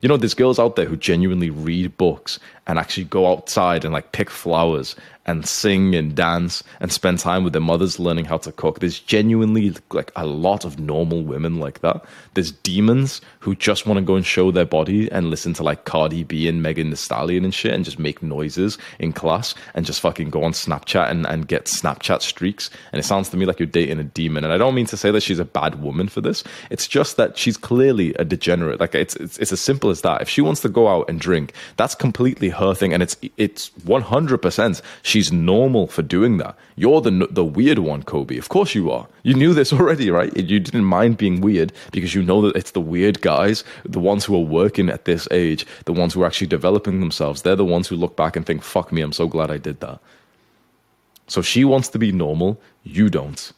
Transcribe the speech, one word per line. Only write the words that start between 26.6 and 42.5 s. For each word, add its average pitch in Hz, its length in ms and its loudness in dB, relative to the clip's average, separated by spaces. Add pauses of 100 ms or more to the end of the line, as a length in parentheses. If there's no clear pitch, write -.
It's - 160 -6
just 143 300 0
that - 220 2
she's 113 180 0
clearly 123 580 2
a - 100 0
degenerate. 85 540 0
Like, 85 160 -2
it's, - 220 -2
it's, - 220 -12
it's - 120 -2
as 95 100 -4
simple 139 300 0
as 85 120 -2
that. - 200 0
If - 60 -8
she - 120 0
wants 151 200 2
to - 80 -2
go 113 180 4
out 87 220 2
and 82 100 -4
drink, 78 360 0 (220)
that's 117 200 0
completely 123 540 0
her 95 240 2
thing. 95 180 0
And 87 100 2
it's, - 140 -2 (220)
it's - 300 -2 (160)
one 117 180 2
hundred 131 360 0
percent - 440 0 (200)
she's 104 300 2
normal 98 540 4
for - 160 -6
doing 95 340 2
that. - 180 -4 (220)
You're 135 240 6
the, 95 300 2
the 90 160 2
weird 113 320 2
one, 76 240 -2
Kobe. 67 340 -6
Of 62 140 -10
course 196 240 2
you 82 160 0
are. 60 180 -4 (140)
You 123 100 2
knew 147 220 6
this 143 180 4
already, 139 380 4
right? 85 260 2
You 95 240 2
didn't 101 240 0
mind 104 320 4
being 92 240 2
weird 95 320 2 (200)
because 85 220 -4
you 98 80 2
know 92 200 4
that 104 140 4